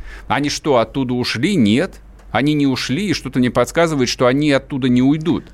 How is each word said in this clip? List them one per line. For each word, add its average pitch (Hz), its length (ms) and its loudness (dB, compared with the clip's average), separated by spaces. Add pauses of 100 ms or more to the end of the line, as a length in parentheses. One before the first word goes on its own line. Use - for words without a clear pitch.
(260)
Они 139 220 -2
что, 139 300 0
оттуда 123 360 -2
ушли? 123 400 -2
Нет. 131 460 2 (320)
Они 135 220 0
не 143 120 0
ушли, 135 440 -2
и 143 40 0
что-то 131 240 -6
мне 123 140 2
подсказывает, 139 560 0
что - 180 0
они 143 240 2
оттуда 135 380 -2
не 123 140 4
уйдут. 151 520 0